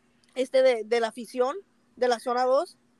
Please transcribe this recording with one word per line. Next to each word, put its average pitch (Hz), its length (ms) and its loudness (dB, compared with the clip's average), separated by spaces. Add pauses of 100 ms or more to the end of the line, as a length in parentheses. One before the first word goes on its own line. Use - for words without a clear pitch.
(340)
este 262 280 0
de, 247 220 2
de 233 160 0
la 226 80 0
afición, 247 460 -4 (400)
de 247 140 0
la 240 100 0
zona 247 260 -2
dos, 277 320 0 (240)